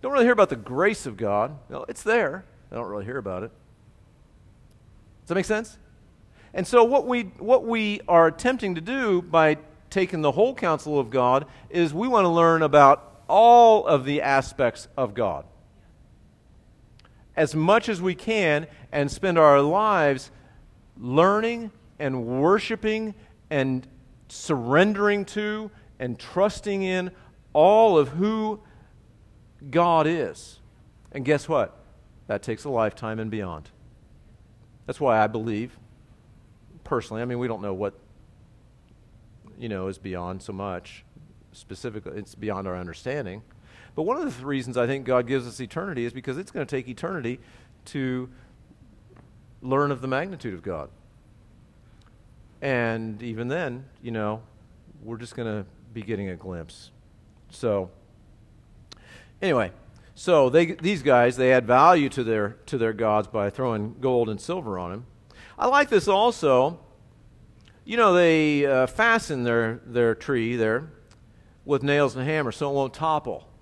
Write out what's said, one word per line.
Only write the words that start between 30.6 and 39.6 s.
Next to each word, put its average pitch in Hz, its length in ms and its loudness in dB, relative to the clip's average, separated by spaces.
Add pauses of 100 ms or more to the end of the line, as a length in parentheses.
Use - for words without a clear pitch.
And 135 120 -10
guess 143 240 0
what? 135 300 -2 (480)
That 104 160 -4
takes 110 220 -8
a 147 60 -8
lifetime 110 500 -4
and 110 100 -8
beyond. 90 400 -10 (1160)
That's - 140 -10
why 117 220 2
I 107 40 4
believe, 113 520 -6 (1040)
personally, 113 400 -6
I 120 40 -6
mean, 123 120 -6
we 123 80 -6
don't 110 160 -8
know 101 120 -6
what, 98 200 -6 (1600)
you 120 100 -10